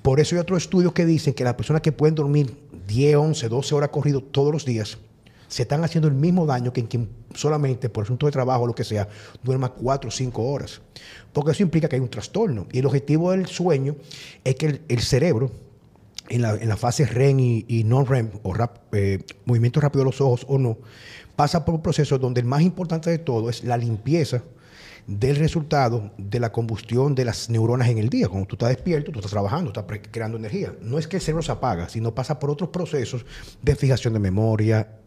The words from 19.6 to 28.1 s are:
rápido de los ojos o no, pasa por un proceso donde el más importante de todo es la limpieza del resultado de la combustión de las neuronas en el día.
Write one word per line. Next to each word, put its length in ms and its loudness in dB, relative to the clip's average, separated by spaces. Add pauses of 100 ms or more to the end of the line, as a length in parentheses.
rápido 180 2
de 60 4
los 140 0
ojos 300 2
o 80 2
no, 200 0 (580)
pasa 280 2
por 120 0
un 60 -4
proceso 360 2
donde 240 0
el 60 -2
más 160 4
importante 480 0
de 80 0
todo 300 -2
es 140 -8
la 140 0
limpieza 640 0 (680)
del 280 0
resultado 840 0
de 220 -4
la 120 0
combustión 640 0
de 100 2
las 240 -4
neuronas 400 2
en 80 2
el 100 2
día. 220 2